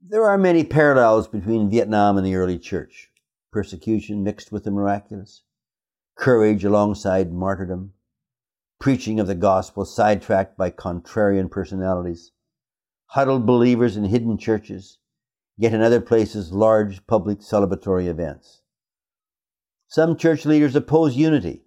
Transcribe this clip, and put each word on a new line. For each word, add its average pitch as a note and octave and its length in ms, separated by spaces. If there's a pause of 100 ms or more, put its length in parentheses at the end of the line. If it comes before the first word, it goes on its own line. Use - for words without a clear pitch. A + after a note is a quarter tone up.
There G#3+ 200
are G3+ 120
many F3 280
parallels C3 640
between G#2+ 400
Vietnam G#2 480
and F#2+ 100
the F#2+ 80
early F#2 240
church. - 500 (440)
Persecution G#2 680
mixed G#2 300
with G#2 140
the A2 40
miraculous, G2+ 760 (760)
courage G#2+ 480
alongside G2+ 680
martyrdom, F#2 640 (840)
preaching B2 400
of G2 80
the G2 60
gospel F#2+ 520
sidetracked G#2 720
by F#2 120
contrarian F#2+ 800
personalities, F#2 840 (720)
huddled C3+ 400
believers A#2+ 500
in G#2 80
hidden A2 340
churches, G#2 640 (580)
yet A2+ 160
in A2 80
other A#2 200
places G#2+ 500
large G#2+ 560
public G#2 320
celebratory F#2+ 680
events. D#2+ 540 (1300)
Some D#3+ 300
church D#3+ 280
leaders D3 300
oppose D3 400
unity C#3 520